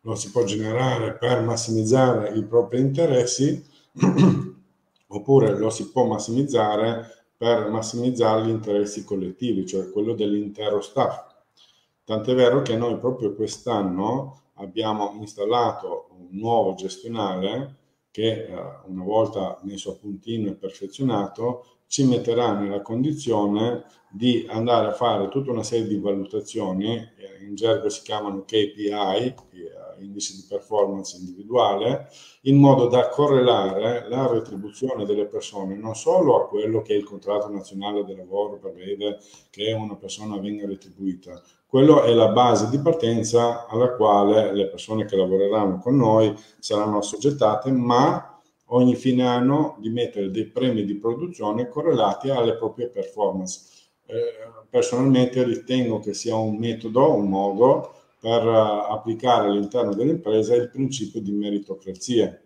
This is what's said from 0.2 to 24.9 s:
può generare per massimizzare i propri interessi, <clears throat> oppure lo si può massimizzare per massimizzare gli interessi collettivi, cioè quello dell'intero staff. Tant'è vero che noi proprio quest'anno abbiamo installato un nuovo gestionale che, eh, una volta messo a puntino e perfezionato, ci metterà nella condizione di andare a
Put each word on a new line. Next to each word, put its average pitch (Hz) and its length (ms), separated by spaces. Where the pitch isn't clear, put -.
può 120 140
generare 110 680
per 120 280
massimizzare 113 960
i 107 80
propri 117 340
interessi, 135 840
<clears throat> - 1120
oppure 107 500
lo 110 120
si - 220
può 123 140
massimizzare 113 1200
per 117 340
massimizzare 113 760
gli 113 40
interessi 104 540
collettivi, 95 600
cioè 92 240
quello 107 240
dell'intero 104 680
staff. - 480
Tant'è 110 300
vero 127 280
che 113 140
noi 117 220
proprio 117 380
quest'anno 107 1040
abbiamo 104 640
installato 107 880
un 90 140
nuovo 107 440
gestionale 101 1000
che, 110 360
eh, 92 80
una 92 180
volta 104 600
messo 98 280
a - 40
puntino 104 540
e 95 40
perfezionato, 110 1120
ci 139 180
metterà 117 480
nella 101 280
condizione 117 1000
di 117 400
andare 113 380
a 104 60